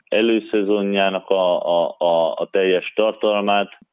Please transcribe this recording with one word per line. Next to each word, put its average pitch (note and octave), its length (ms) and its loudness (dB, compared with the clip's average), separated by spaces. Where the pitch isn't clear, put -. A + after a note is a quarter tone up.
előszezonjának G2+ 1200 0
a, F2+ 300 2
a, E2+ 380 -2
a, E2 340 2
a - 200 -6
teljes F#2 440 0
tartalmát. G#2 840 -2